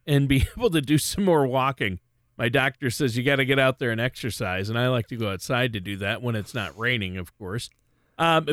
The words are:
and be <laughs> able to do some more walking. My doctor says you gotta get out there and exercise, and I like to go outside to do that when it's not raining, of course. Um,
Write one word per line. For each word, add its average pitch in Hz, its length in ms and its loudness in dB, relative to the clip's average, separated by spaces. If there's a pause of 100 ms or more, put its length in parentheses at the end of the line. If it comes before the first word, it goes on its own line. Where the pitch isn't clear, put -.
and 139 220 4
be 135 220 4
<laughs> - 60 -18
able 226 140 2
to 160 100 4
do 143 160 4
some - 280 -2
more 156 200 6
walking. 127 540 -2 (380)
My 117 100 0
doctor 131 420 0
says 120 280 0
you 127 40 0
gotta 135 240 2
get 135 140 2
out 131 180 4
there 123 140 -2
and 110 100 -2
exercise, 104 680 -4
and 113 100 -2
I 123 80 2
like 123 220 0
to 127 80 -10
go 110 120 -2
outside 120 440 -2
to 101 80 -6
do 98 160 -8
that 101 260 -4
when 120 120 -2
it's 104 200 -6
not 95 240 -6
raining, 110 380 -2
of 90 200 -12
course. 104 320 -8 (480)
Um, 165 360 2